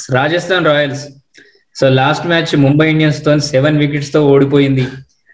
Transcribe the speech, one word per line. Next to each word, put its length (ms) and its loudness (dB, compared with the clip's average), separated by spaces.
రాజస్థాన్ 520 -2
రాయల్స్, 420 -2
so 60 4
లాస్ట్ 380 0
మ్యాచ్ 300 -2
ముంబై 340 2
ఇండియన్స్ 340 0
తో 140 2
సెవెన్ 400 0
వికెట్స్ 340 -4
తో 160 2
ఓడిపోయింది. 580 2